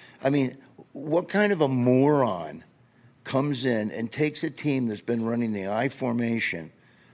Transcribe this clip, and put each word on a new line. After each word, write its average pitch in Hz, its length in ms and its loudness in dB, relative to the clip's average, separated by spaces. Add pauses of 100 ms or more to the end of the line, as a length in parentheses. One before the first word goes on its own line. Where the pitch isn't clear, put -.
(240)
I 135 60 4
mean, 139 280 0 (360)
what 160 360 -2
kind 202 240 4
of 160 80 2
a 143 60 4
moron 127 960 2 (600)
comes 135 420 0
in 110 260 0
and 113 200 -6
takes 151 320 -2
a 160 60 -2
team 135 380 -2
that's 104 140 -4
been 117 220 -2
running 117 300 -2
the 98 140 -4
I 113 220 -2
formation 117 800 -4 (420)